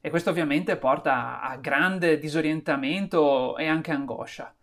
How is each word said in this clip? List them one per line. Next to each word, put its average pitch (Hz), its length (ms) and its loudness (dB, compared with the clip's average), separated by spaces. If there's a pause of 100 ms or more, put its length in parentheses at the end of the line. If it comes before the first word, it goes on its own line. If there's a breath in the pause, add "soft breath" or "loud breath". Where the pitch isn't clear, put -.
E 151 100 -6
questo 165 200 0
ovviamente 156 460 0
porta 127 640 0
a 131 160 -8
grande 160 600 2
disorientamento 151 1400 0
e 156 100 -2
anche 160 240 0
angoscia. 139 720 -6